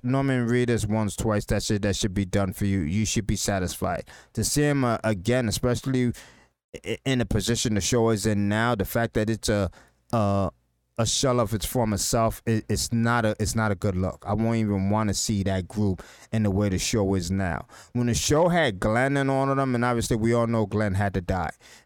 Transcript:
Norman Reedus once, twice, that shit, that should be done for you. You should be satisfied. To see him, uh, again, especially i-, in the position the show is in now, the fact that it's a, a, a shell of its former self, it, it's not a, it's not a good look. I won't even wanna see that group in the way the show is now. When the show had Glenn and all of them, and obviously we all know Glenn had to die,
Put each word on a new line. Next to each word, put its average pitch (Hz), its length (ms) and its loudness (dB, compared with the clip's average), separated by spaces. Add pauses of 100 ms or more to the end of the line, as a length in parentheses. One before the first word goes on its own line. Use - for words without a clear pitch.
Norman 131 460 0
Reedus 120 360 2
once, 107 300 -2
twice, 107 300 0
that 104 180 -2
shit, 101 200 0
that 101 120 2
should 104 180 -4
be 101 120 0
done 95 280 -2
for - 120 -4
you. 98 160 0
You 95 260 0
should 104 220 -2
be 107 80 0
satisfied. 92 760 -2 (220)
To 113 100 -2
see 147 200 0
him, 143 200 2
uh, 117 220 2
again, 113 440 0
especially 127 640 0 (720)
i-, 107 200 -6
in 131 160 0
the 117 40 0
position 110 500 0
the 101 60 2
show 113 300 2
is 107 160 0
in 101 220 0
now, 113 260 2
the 98 100 -2
fact 117 300 -2
that 110 160 0
it's 110 180 -4
a, 101 220 2 (420)
a, 101 380 2 (480)
a 117 80 2
shell 123 320 0
of 110 160 0
its 98 120 -4
former 110 320 0
self, 113 460 0
it, 110 240 0
it's - 240 -2
not 117 320 2
a, 107 140 2
it's 104 160 -2
not 110 160 0
a 98 60 -2
good 98 180 -2
look. 90 320 -4
I 101 80 -2
won't 113 220 0
even 101 340 0
wanna 104 240 0
see 98 300 -2
that 95 240 -2
group 101 340 -2 (300)
in 110 100 2
the 104 80 2
way 101 180 2
the 92 120 0
show 98 340 0
is 90 160 -2
now. 95 380 -2 (240)
When 120 160 0
the 117 60 2
show 156 340 2
had 151 320 0
Glenn 123 360 2
and 135 140 0
all 135 180 2
of 135 80 0
them, 131 200 0
and 120 80 0
obviously 120 320 0
we 113 180 2
all 117 140 2
know 113 180 2
Glenn 104 280 0
had 98 200 0
to 98 60 0
die, 87 320 -2 (340)